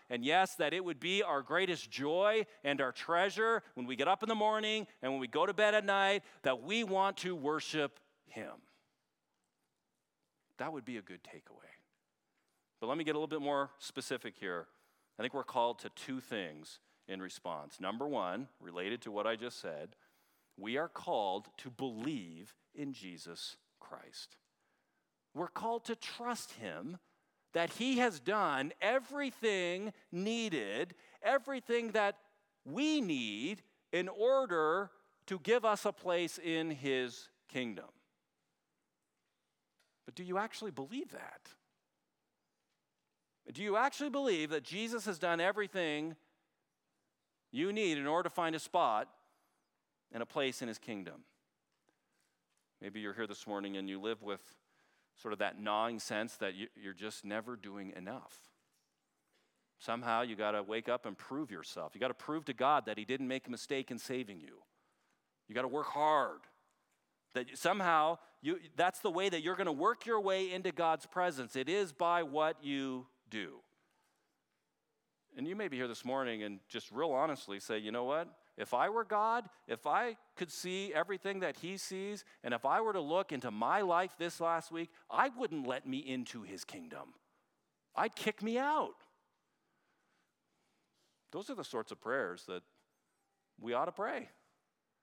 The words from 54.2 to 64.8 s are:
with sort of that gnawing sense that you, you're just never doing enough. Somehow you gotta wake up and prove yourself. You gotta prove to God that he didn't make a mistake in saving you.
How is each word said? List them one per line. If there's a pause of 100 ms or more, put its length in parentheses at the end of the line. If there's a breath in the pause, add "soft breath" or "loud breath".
with (800 soft breath)
sort
of
that
gnawing
sense
that
you, (140)
you're
just
never
doing
enough. (1400)
Somehow
you
gotta
wake
up
and
prove
yourself.
You
gotta
prove
to
God
that
he
didn't
make
a
mistake
in
saving
you. (920)